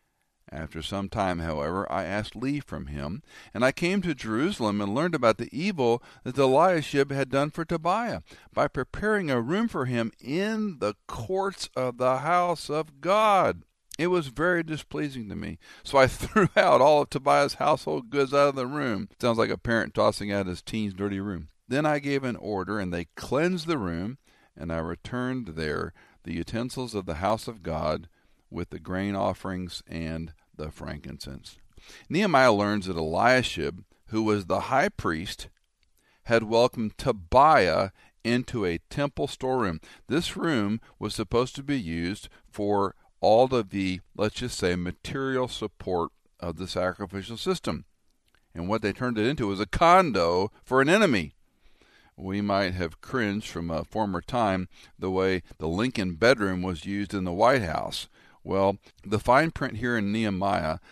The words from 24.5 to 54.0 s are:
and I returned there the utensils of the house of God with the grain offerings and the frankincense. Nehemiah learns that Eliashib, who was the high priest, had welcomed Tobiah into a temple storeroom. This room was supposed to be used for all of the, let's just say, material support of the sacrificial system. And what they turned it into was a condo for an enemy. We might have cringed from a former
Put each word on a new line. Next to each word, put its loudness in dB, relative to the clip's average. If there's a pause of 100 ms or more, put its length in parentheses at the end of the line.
and -8
I -2
returned -6
there -4 (300)
the -10
utensils -6
of -4
the -6
house -2
of -14
God -4 (420)
with -8
the -12
grain -4
offerings -4
and -8 (240)
the -8
frankincense. -14 (500)
Nehemiah 6
learns 2
that -4
Eliashib, 0 (220)
who -2
was 2
the 0
high 2
priest, -6 (760)
had 4
welcomed 2
Tobiah 4 (340)
into 0
a -2 (100)
temple -4
storeroom. -2 (280)
This -2
room 0 (180)
was -6
supposed 0
to -10
be -2
used -4 (220)
for 0 (260)
all 6
of 0
the, -2 (160)
let's -2
just -8
say, 2
material -4
support -4 (280)
of -6
the -8
sacrificial -4
system. -4 (720)
And -6
what 0
they 0
turned -4
it 2
into 0
was -2
a -2
condo 4 (140)
for 2
an 4
enemy. 4 (840)
We -4
might 0
have -4
cringed -4
from -8
a -4
former -2